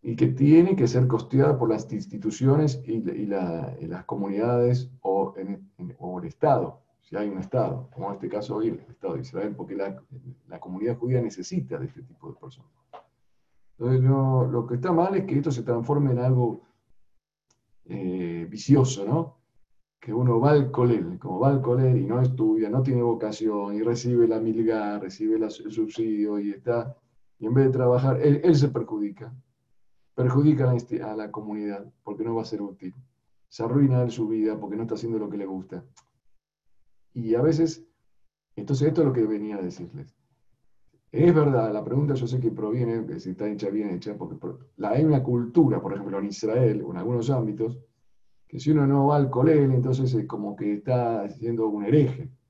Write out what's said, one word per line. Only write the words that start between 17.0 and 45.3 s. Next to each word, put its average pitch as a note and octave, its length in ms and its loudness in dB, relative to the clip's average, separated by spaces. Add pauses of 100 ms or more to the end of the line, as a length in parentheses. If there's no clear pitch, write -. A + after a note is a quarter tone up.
eh, F2+ 640 -6
vicioso, B2 580 2
¿no? D#3 320 -2 (600)
Que G#2+ 140 -10
uno A#2+ 260 2
va C#3 120 4
al C#3+ 200 4
colel, G#2+ 480 0
como F#2 220 -8
va C3+ 80 4
al C#3 140 2
colel B2+ 340 2
y - 80 0
no A#2 160 -2
estudia, A2 480 0
no B2+ 140 0
tiene B2 200 0
vocación, G#2+ 720 -2
y G#2+ 80 -4
recibe A#2 460 2
la A2+ 100 0
milgá, A2 600 -2
recibe G#2+ 400 -4
la, A2 80 -2
el G#2+ 260 -12
subsidio, G#2+ 680 -2
y G#2 120 -4
está, A#2 440 -4 (440)
y A2 80 -8
en A#2+ 80 0
vez C3+ 120 6
de C3 60 4
trabajar, B2+ 480 2
él, D3 240 4
él E3+ 100 8
se C#3 140 4
perjudica, - 680 -6 (800)
perjudica C3 500 4
a - 40 4
la B2 60 4
insti-, A2+ 280 -4
a G#2+ 140 -8
la G#2+ 160 -8
comunidad, G#2 520 -8 (200)
porque G#2 180 -8
no A2+ 140 -2
va A2+ 60 -2
a A2 40 -8
ser G#2 160 -8
útil. F#2+ 320 -12 (540)
Se - 160 -8
arruina B2+ 380 4
él A#2+ 100 -2
su A2 160 -4
vida G#2+ 300 0
porque G2+ 180 -8
no A2+ 60 -4
está A2+ 120 -4
haciendo A2+ 240 -4
lo G2+ 100 -4
que G2+ 80 -8
le G2 100 -6
gusta. F#2+ 380 -12 (1300)
Y A2+ 220 0
a B2 80 4
veces, D#3+ 420 2 (720)
entonces C3 340 0
esto D#3+ 120 2
es D3 80 6
lo C3 40 2
que A#2 120 2
venía G#2+ 320 -4
a F#2+ 60 -8
decirles. F2 520 -12 (960)
Es E3+ 220 6
verdad, C3 400 4
la G#2+ 120 -4
pregunta C#3+ 300 0
yo B2+ 120 -2
sé B2+ 140 -2
que E3 100 0
proviene, A2+ 560 -2
que F2 140 -10
si F#2 100 -10
está G#2 180 -6
hecha, G#2 220 -4
bien G#2 200 -4
hecha, G2+ 260 -8
porque - 180 -10
pro-, - 240 -12 (180)
la, G#2 140 -4
hay C3+ 140 4
una D3 180 4
cultura, A#2+ 580 2